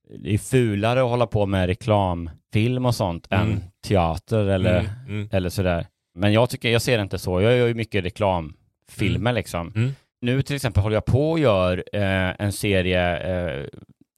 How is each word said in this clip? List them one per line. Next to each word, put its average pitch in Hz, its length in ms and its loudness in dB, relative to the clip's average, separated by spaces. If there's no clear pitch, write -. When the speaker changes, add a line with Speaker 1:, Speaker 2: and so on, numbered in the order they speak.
Speaker 1:
det 73 160 -2
är 104 40 0
fulare 117 640 2
att 123 80 2
hålla 120 160 2
på 104 200 0
med 95 200 2
reklamfilm 101 1200 0
och 120 80 2
sånt 90 360 -4
Speaker 2:
Mm. 104 200 2
Speaker 1:
än 107 140 -2
teater 90 600 0
eller, 92 340 2
Speaker 2:
Mm, 92 100 -4
mm. 104 240 -6
Speaker 1:
eller 95 160 0
sådär. 87 380 -2
Men 101 180 2
jag 113 180 4
tycker, 127 200 -4
jag 117 120 2
ser 127 140 2
det 107 60 0
inte - 160 -6
så. 90 220 -2
Jag 117 160 4
gör 123 100 2
ju 117 80 0
mycket 107 300 -4
reklamfilmer 101 1300 -4
Speaker 2:
Mm. 123 40 -2
Speaker 1:
liksom. 90 420 -6
Speaker 2:
Mm. 123 160 0
Speaker 1:
Nu 127 220 0
till 143 140 -4
exempel 110 260 0
håller 107 140 0
jag 104 80 0
på 143 260 2
och 165 80 0
gör, 92 540 2
eh, 95 460 0
en 101 140 -2
serie, 90 640 0
eh, 87 500 -6